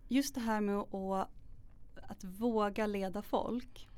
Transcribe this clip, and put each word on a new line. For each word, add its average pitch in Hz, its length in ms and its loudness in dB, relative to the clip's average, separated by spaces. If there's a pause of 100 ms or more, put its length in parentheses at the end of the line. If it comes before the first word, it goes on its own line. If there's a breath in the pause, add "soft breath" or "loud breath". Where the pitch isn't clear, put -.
just 277 280 4
det 254 60 0
här 220 200 2
med 202 160 4
att, 190 520 0 (800)
att - 160 -8
våga 208 640 2
leda 196 340 0
folk - 640 -2 (100)